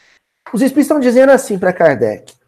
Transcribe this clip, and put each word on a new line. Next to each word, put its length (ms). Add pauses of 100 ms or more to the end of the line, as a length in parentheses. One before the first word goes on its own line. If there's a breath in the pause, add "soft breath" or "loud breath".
(520 soft breath)
Os 100
espíritos 240
estão 140
dizendo 300
assim 280
pra 140
Kardec. 600 (140)